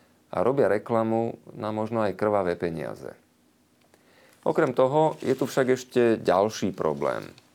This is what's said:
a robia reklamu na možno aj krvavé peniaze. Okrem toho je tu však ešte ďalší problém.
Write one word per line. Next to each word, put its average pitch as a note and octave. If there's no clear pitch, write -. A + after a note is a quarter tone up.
a -
robia B2
reklamu A2+
na G#2+
možno A2
aj F#2+
krvavé G2+
peniaze. C#2
Okrem D3
toho D3
je C3
tu C#3
však B2+
ešte -
ďalší G2
problém. C#2+